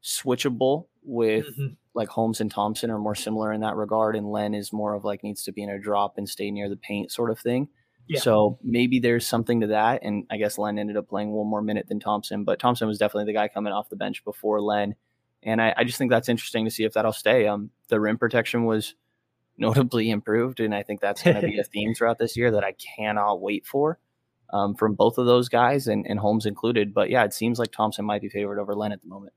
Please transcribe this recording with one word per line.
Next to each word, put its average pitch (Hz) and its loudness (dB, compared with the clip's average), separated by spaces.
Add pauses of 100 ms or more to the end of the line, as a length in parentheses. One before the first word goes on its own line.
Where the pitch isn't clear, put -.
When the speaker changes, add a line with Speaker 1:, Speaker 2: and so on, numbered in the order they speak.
Speaker 1:
switchable 131 0 (160)
with, 113 0
Speaker 2:
Mm-hmm. 139 -8 (200)
Speaker 1:
like, 113 -2
Holmes 113 0
and 107 -2
Thompson 107 -2
are 110 -4
more 107 -2
similar 110 -2
in 107 -4
that 107 -2
regard, 107 0
and 104 -4
Len 107 -2
is 101 -8
more 104 -2
of, 101 -8
like, 101 -4
needs 104 -8
to 98 -10
be 101 -10
in 101 -8
a 98 -6
drop 101 0
and 101 -8
stay 104 -6
near 101 -6
the 98 -6
paint - -8
sort 117 -2
of 110 -4
thing. 123 -2 (380)
Speaker 2:
Yeah. 151 -4
Speaker 1:
So 107 4
maybe 120 4
there's 117 2
something 117 0
to 107 2
that, 107 4
and 104 -4
I 107 -6
guess 104 0
Len 104 -2
ended 107 -4
up 101 -4
playing 104 -4
one 107 -2
more 107 -2
minute 107 -2
than 104 -4
Thompson, 104 -2
but 104 0
Thompson 120 0
was 104 -4
definitely 104 0
the 107 -2
guy 107 0
coming 104 -4
off 104 -6
the 104 -12
bench 101 -6
before 107 -2
Len, 104 0 (480)
and 113 0
I, 113 4
I - 2
just 131 -4
think 127 0
that's 120 2
interesting 113 -2
to 110 -2
see 110 -2
if 110 0
that'll 110 2
stay. 113 4
Um, 104 -2 (180)
the 110 2
rim 107 2
protection 117 0
was 110 0 (640)
notably 113 2
improved, 113 0
and 107 2
I 101 -2
think 104 -6
that's 101 -2
gonna 117 4
be 104 -2
a 101 -2
Speaker 2:
<laughs> - -12
Speaker 1:
theme 107 -2
throughout 117 2
this 117 -2
year 120 2
that 104 2
I 98 -4 (240)
cannot 104 0
wait 101 -4
for, 151 0 (560)
um, 101 0
from 110 2
both 110 4
of 123 2
those 123 6
guys, 127 4
and, 104 0
and 104 -2
Holmes 107 2
included. 104 0
But 98 2
yeah, 123 4
it 104 -2
seems 117 0
like 117 -2
Thompson 107 0
might 104 -2
be 101 -8
favored 101 -4
over 101 -4
Len 104 -2
at 98 -10
the 82 -20
moment. 98 -18